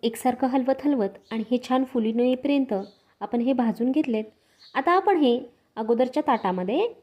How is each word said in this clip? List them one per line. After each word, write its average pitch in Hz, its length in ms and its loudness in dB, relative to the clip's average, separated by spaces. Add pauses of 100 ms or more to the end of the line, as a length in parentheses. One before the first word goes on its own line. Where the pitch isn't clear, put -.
एकसारखं 247 440 -2
हलवत 269 380 0
हलवत 254 240 2 (220)
आणि 220 200 -4
हे 247 60 2 (120)
छान 262 140 2
फुलून 226 360 -2
येईपर्यंत 254 540 0 (460)
आपण 240 220 -4
हे 254 120 0
भाजून 240 380 0
घेतलेत. 262 340 -2 (480)
आता 269 180 0
आपण 381 260 4
हे 247 220 4 (360)
अगोदरच्या 233 520 0
ताटामध्ये 214 600 0 (160)